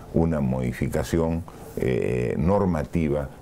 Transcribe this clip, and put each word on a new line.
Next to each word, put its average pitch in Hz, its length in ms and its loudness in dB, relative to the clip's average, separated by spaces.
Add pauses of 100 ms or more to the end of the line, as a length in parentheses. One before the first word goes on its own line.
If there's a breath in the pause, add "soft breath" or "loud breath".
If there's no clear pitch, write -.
(120 loud breath)
una 82 280 4
modificación, 73 1000 0 (360 loud breath)
eh, 60 580 0
normativa 78 920 2 (120)